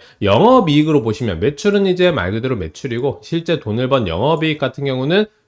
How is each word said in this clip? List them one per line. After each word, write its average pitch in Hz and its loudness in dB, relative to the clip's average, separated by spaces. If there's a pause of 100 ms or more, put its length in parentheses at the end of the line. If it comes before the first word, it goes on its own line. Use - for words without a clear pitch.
(240)
영업이익으로 151 4
보시면 107 -2
매출은 196 0
이제 180 2
말 95 -2
그대로 117 -4
매출이고, 120 -6
실제 165 -4
돈을 117 -4
번 127 0
영업이익 151 0
같은 139 -6
경우는 139 0 (200)